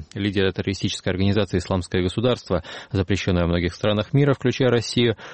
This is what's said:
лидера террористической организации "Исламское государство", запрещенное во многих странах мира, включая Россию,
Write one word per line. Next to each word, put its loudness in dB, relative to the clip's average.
лидера 0
террористической -4
организации 0
"Исламское -2
государство", 0
запрещенное 0
во 2
многих 0
странах 0
мира, 4
включая 0
Россию, 2